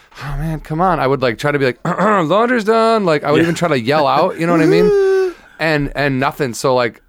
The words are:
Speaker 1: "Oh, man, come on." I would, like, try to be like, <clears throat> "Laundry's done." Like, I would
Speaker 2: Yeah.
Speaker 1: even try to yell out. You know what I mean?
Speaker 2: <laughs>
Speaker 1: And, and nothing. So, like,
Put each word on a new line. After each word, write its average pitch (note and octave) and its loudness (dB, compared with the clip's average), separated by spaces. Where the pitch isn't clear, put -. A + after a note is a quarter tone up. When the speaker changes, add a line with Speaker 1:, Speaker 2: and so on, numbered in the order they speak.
Speaker 1:
"Oh, C#3+ -8
man, D#3 -4
come D#3 -6
on." F3+ 2
I C3+ 0
would, C3+ 0
like, A#2+ -2
try D3 -2
to C#3+ -2
be C#3 0
like, B2 -2
<clears throat> - -8
"Laundry's G3+ 0
done." A3+ 2
Like, D#3 0
I D3 -2
would D3+ 4
Speaker 2:
Yeah. E3 4
Speaker 1:
even E3 0
try E3+ -2
to C#3 0
yell C#3 0
out. D3+ 0
You E3 -2
know F3 2
what E3 2
I - 4
mean? G#4 4
Speaker 2:
<laughs> F#4+ 2
Speaker 1:
And, D3 -2
and C3+ -2
nothing. C#3 -2
So, C3+ 0
like, A#2+ 0